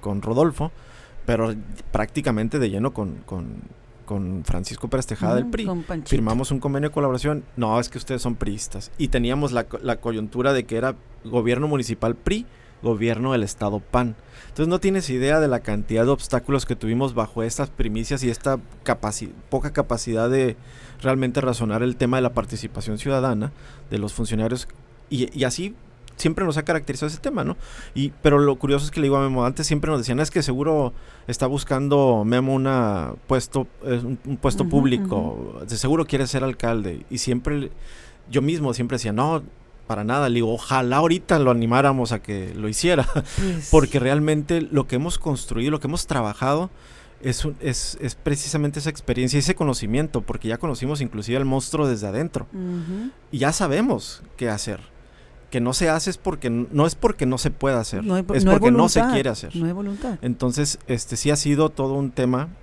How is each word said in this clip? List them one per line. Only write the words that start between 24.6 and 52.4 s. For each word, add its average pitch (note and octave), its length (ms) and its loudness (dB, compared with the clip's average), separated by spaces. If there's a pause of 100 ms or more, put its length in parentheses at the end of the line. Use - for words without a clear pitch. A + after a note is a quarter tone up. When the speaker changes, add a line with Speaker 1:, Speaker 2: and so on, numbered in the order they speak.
Speaker 1:
y, B2 280 0
y C3+ 80 2
así F#3+ 300 -4 (420)
siempre E3 280 0
nos D3+ 120 0
ha D#3 60 -2
caracterizado D3+ 440 -2
ese D#3+ 120 -8
tema, A#3+ 240 -2
¿no? D#3 120 -4 (400)
Y, C#3 160 0 (100)
pero C#3+ 180 6
lo C#3+ 180 6
curioso C#3 280 0
es D3+ 60 -2
que - 80 -6
le D3+ 60 2
digo C#3 120 4
a C3+ 40 4
Memo, C3 240 2
antes C3+ 220 -2
siempre D#3 240 2
nos C#3+ 80 2
decían, A#2+ 200 0
"Es D3+ 120 0
que F3 120 0
seguro C#3+ 500 2 (340)
está C3 200 0
buscando C3+ 800 4
Memo B2+ 280 4
una A#2 600 2 (140)
puesto, C3 400 0 (160)
eh, B2 200 -2
un, B2 220 -6
un C3+ 120 -4
puesto C#3+ 260 2
Speaker 2:
Ujú, F3 80 0
Speaker 1:
público, A2+ 640 2 (200)
Speaker 2:
ujú. C#2+ 80 -12
Speaker 1:
de A2 120 -4
seguro D3+ 280 2
quiere C3+ 220 0
ser A#2+ 160 -2
alcalde", A2+ 640 -2
y B2+ 100 -6
siempre B2+ 400 0
le, C3+ 120 -8 (580)
yo C3+ 120 2
mismo D3 320 0
siempre A#2+ 220 -2
decía, A2 160 -2
"No, C#3+ 320 2 (420)
para G#2 180 -4
nada", C3 260 2
le A#2 60 2
digo, A2+ 180 2
"Ojalá B2+ 440 0
ahorita E3+ 420 4
lo C3 120 6
animáramos A#2+ 600 4
a A2 100 -2
que F#2+ 340 -8
lo G#2+ 140 -4
hiciera", D3 360 2
<laughs> - 300 -2
Speaker 2:
Pues F3 360 0
Speaker 1:
porque C#3+ 280 6
realmente D3+ 640 2
lo D3 260 0
que - 80 -2
hemos D#3 240 0
construido, B2 520 -2
lo D3+ 80 0
que - 80 -4
hemos D#3+ 200 -2
trabajado, C#3 600 0 (520)
es B2+ 220 -2
un, D3 160 -4
es, - 420 -4
es B2+ 140 -6
precisamente D3 640 -2
esa C#3+ 100 -4
experiencia, B2+ 500 0
ese E3+ 160 2
conocimiento, B2+ 680 0
porque A2+ 260 -6
ya A2+ 100 -2
conocimos C#3+ 440 -2
inclusive A2 360 -2
al C3+ 80 2
monstruo C#3 420 0
desde G#2+ 200 0
adentro. B2+ 460 -4